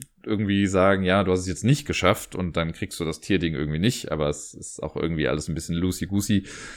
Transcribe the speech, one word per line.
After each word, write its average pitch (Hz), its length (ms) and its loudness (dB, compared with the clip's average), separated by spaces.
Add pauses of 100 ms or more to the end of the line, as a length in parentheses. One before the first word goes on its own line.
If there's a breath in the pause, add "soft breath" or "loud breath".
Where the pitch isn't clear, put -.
(240)
irgendwie 101 440 2
sagen, 95 360 4
ja, 95 200 4
du 92 80 2
hast 92 100 2
es 92 60 -6
jetzt 92 160 -4
nicht 135 220 4
geschafft - 500 0
und 90 200 -2
dann 82 180 0
kriegst - 260 -8
du 85 60 -2
das 78 160 -6
Tierding 90 340 2
irgendwie 76 240 -2
nicht. - 320 0
Aber 76 180 0
es - 240 -6
ist - 300 -14
auch 76 120 -8
irgendwie 78 320 0
alles 76 200 -2
ein 80 80 -4
bisschen 82 200 -4
loosey-goosey. 95 720 0 (320 loud breath)